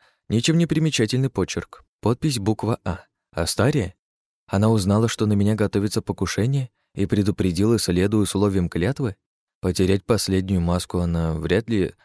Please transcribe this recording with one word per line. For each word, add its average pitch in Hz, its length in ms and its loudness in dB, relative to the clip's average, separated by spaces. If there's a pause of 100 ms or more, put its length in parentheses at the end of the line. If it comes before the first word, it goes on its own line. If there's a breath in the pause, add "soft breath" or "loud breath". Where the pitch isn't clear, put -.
(300)
Ничем 135 280 0
не 170 100 2
примечательный 135 640 0
почерк. - 540 -6 (160)
Подпись 123 400 -2
буква 107 460 -2
«А». 90 180 -6 (300)
Астария? 104 600 -2 (520)
Она 104 220 2
узнала, 107 400 2
что 113 160 -2
на 104 80 2
меня 101 220 2
готовится 104 460 0
покушение, 117 680 -2 (260)
и 98 100 -2
предупредила, 98 720 2
следуя 101 440 2
условиям 95 480 0
клятвы? 95 480 -4 (420)
Потерять 92 460 0
последнюю 95 560 0
маску 87 380 -2
она 82 340 0
вряд 82 360 -2
ли... 101 220 0 (140)